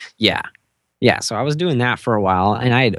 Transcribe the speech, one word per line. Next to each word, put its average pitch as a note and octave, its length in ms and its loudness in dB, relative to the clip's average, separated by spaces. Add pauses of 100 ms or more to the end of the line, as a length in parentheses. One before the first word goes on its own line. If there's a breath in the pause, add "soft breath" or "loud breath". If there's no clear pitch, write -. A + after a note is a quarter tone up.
(180 loud breath)
Yeah. G#2 240 0 (640)
Yeah, A#2 140 4
so - 180 -6
I G#2+ 60 -4
was D3 140 -2
doing D#3 240 -2
that B2 180 0
for A#2+ 160 -2
a G#2 80 0
while, F#2+ 320 2
and B2 220 0
I, B2 240 4